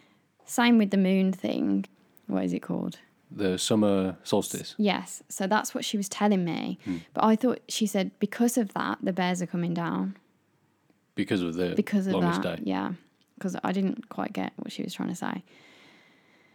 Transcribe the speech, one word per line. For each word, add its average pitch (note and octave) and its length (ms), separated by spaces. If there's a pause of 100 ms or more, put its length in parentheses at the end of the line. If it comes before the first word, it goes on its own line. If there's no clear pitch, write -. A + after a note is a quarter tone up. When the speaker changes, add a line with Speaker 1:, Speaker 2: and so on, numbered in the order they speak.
(440)
Speaker 1:
Same A#3+ 340
with G3+ 120
the G3+ 60
moon F#3+ 360
thing. G2 540 (400)
What F#2+ 180
is F2+ 80
it - 80
called? - 380 (320)
Speaker 2:
The F#2 280
summer G2 680
solstice. - 540
Speaker 1:
Yes. - 500
So - 180
that's G#3+ 280
what B3 100
she - 120
was G3+ 120
telling G3+ 360
me. E3+ 400
Speaker 2:
Hmm. F3 140 (160)
Speaker 1:
But - 100
I A3 120
thought, A#3+ 320
she - 180
said, F#3+ 320
because A#3 400
of G#3 160
that, - 280
the F#3+ 100
bears F3+ 300
are F3 40
coming F3 280
down. F3 420 (1000)
Speaker 2:
Because F#2+ 280
of E2+ 120
the F2 220
Speaker 1:
Because G3+ 300
of F#3+ 80
Speaker 2:
longest F3 280
Speaker 1:
that, - 220
Speaker 2:
day. - 60
Speaker 1:
yeah. F#2+ 220 (480)
'Cause F3+ 240
I - 80
didn't F#3+ 360
quite - 240
get F#3+ 240
what - 160
she - 100
was - 120
trying - 160
to F3+ 60
say. - 260 (1120)